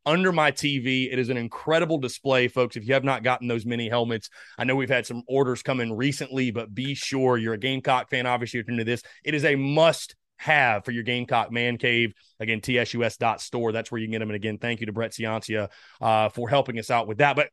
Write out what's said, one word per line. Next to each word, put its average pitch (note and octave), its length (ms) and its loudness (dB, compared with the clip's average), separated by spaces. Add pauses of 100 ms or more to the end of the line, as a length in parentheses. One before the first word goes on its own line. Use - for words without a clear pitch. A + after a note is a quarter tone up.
under F3+ 260 4
my D#3 200 4
T C#3+ 280 0
V. C3 320 0
It B2+ 80 -2
is A#2+ 100 0
an B2+ 80 -2
incredible D#3+ 600 0
display, C3 500 0
folks. B2 280 0
If A2 120 -10
you C3 60 4
have C3+ 100 4
not C3 200 0
gotten B2 240 0
those A#2 180 -2
mini A#2+ 220 -4
helmets, A#2 420 -2 (280)
I A#2+ 60 -4
know C3 120 2
we've C3+ 140 -2
had B2 160 2
some A#2+ 220 -10
orders B2+ 340 2
come C3 180 -2
in A#2 140 -2
recently, C3 580 -2
but G#2+ 220 -8
be C3+ 220 -6
sure C3 420 2
you're A2+ 160 -2
a G#2+ 40 -4
Gamecock B2+ 520 0
fan. B2+ 160 -2
Obviously, B2 340 -2
you're G#2+ 100 -8
into A#2 140 -2
this. A#2 200 -2 (200)
It D3+ 100 -4
is D3 120 0
a C#3+ 100 4
must D3 600 2 (220)
have B2+ 460 4
for B2+ 80 -6
your A#2 120 -4
Gamecock A#2+ 500 0
man A#2+ 240 0
cave. A#2 360 2 (280)
Again, A2 180 -2
T B2 180 0
S A#2 160 0
U A#2 120 0
S A2 100 -2
dot A2+ 240 0
store. A#2 320 -2
That's A2+ 220 -4
where A#2 80 -4
you A2 60 -6
can A2 40 -4
get A2 80 -2
them. A2 100 -4
And G#2+ 60 -4
again, G#2 220 -4
thank A2+ 240 -4
you A2 60 -6
to G#2+ 40 -4
Brett A2 220 -4
Ciancia, A2 560 -4 (320)
uh, A2 260 4
for A#2 220 -6
helping C3 300 2
us A2 120 -6
out A#2 160 2
with A2 120 -2
that. C#3+ 180 4
But D3 160 2